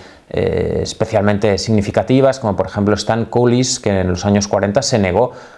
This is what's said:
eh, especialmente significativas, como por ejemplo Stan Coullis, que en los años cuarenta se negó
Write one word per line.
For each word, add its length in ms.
eh, 540
especialmente 760
significativas, 840
como 160
por 100
ejemplo 280
Stan 320
Coullis, 540
que 200
en 80
los 180
años 220
cuarenta 340
se 160
negó 320